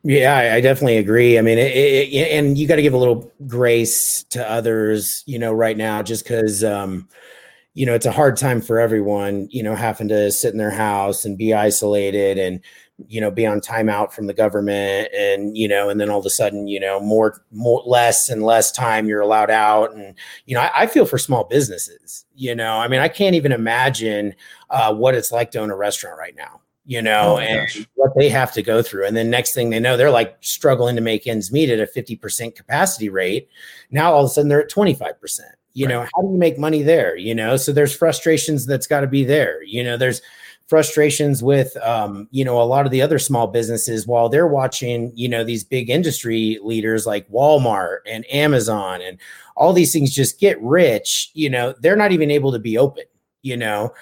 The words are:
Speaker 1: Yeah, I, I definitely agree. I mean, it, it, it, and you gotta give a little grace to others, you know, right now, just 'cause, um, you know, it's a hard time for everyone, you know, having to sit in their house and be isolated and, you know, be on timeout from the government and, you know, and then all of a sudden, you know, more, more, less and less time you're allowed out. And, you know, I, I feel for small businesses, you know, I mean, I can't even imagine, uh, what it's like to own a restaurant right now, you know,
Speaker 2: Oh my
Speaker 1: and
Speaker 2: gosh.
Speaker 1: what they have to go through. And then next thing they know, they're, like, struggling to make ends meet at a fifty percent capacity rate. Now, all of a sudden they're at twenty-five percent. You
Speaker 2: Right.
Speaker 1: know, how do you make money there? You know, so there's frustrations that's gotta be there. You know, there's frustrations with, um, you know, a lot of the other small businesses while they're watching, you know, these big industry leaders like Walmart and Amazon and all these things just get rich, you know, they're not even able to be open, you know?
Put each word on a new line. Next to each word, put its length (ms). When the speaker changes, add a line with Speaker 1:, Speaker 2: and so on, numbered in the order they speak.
Speaker 1:
Yeah, 320
I, 200
I 60
definitely 360
agree. 420
I 20
mean, 160
it, 140
it, 420
it, 180
and 260
you 100
gotta 160
give 100
a 40
little 360
grace 760
to 220
others, 760
you 140
know, 120
right 260
now, 260
just 240
'cause, 360
um, 440
you 120
know, 100
it's 100
a 60
hard 260
time 240
for 180
everyone, 720
you 140
know, 120
having 340
to 220
sit 200
in 80
their 100
house 560
and 140
be 160
isolated 840
and, 220
you 120
know, 120
be 160
on 120
timeout 540
from 140
the 60
government 800
and, 440
you 100
know, 220
and 100
then 100
all 100
of 60
a 40
sudden, 380
you 120
know, 200
more, 520
more, 340
less 440
and 140
less 280
time 360
you're 140
allowed 280
out. 460
And, 180
you 80
know, 80
I, 220
I 40
feel 180
for 120
small 280
businesses, 800
you 180
know, 240
I 100
mean, 140
I 80
can't 260
even 160
imagine, 840
uh, 240
what 220
it's 160
like 200
to 80
own 120
a 40
restaurant 420
right 200
now, 240
you 160
know, 300
Speaker 2:
Oh 40
my 80
Speaker 1:
and 160
Speaker 2:
gosh. 260
Speaker 1:
what 200
they 140
have 240
to 80
go 200
through. 240
And 120
then 120
next 240
thing 160
they 120
know, 160
they're, 120
like, 300
struggling 560
to 60
make 260
ends 240
meet 180
at 120
a 60
fifty 280
percent 400
capacity 540
rate. 400
Now, 220
all 100
of 40
a 20
sudden 180
they're 160
at 60
twenty-five 500
percent. 360
You 140
Speaker 2:
Right. 60
Speaker 1:
know, 80
how 60
do 100
you 60
make 200
money 260
there? 340
You 180
know, 220
so 160
there's 200
frustrations 720
that's 220
gotta 200
be 180
there. 380
You 200
know, 140
there's 240
frustrations 760
with, 340
um, 540
you 140
know, 160
a 20
lot 220
of 60
the 100
other 180
small 260
businesses 640
while 220
they're 180
watching, 680
you 120
know, 160
these 200
big 260
industry 720
leaders 420
like 240
Walmart 680
and 240
Amazon 720
and 160
all 180
these 180
things 220
just 260
get 220
rich, 720
you 160
know, 320
they're 140
not 180
even 180
able 200
to 60
be 200
open, 260
you 120
know? 460